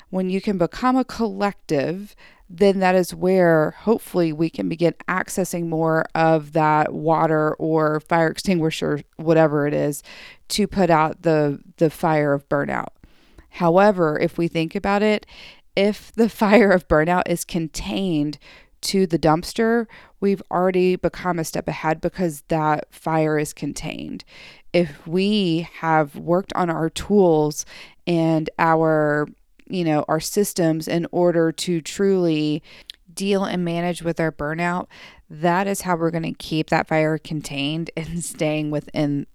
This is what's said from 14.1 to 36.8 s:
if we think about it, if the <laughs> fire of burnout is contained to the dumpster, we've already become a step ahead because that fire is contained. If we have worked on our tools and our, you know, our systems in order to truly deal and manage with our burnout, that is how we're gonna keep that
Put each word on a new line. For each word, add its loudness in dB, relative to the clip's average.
if -2
we 0
think -4
about 0
it, 0
if -2
the 2
<laughs> -4
fire 6
of 2
burnout 2
is -4
contained -4
to 0
the 0
dumpster, 0
we've 0
already 2
become -4
a -4
step -6
ahead -4
because -4
that -2
fire -2
is -4
contained. -10
If -2
we 0
have 0
worked -2
on -2
our -2
tools 2
and 0
our, 2
you -4
know, 0
our -2
systems -2
in -2
order 2
to -4
truly 0
deal -2
and -4
manage -4
with -4
our 0
burnout, -4
that 0
is -4
how -2
we're 0
gonna -4
keep -4
that 0